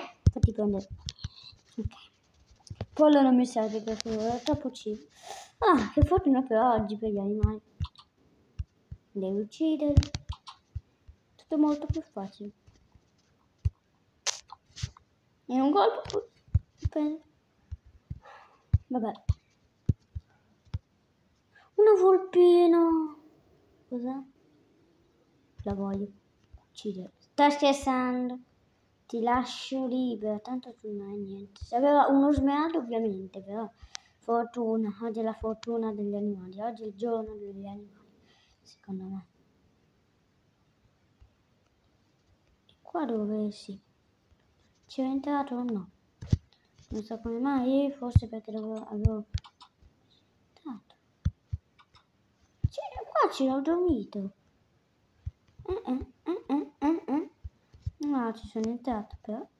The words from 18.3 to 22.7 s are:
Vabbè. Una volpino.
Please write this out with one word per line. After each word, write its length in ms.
Vabbè. 240
Una 260
volpino. 1160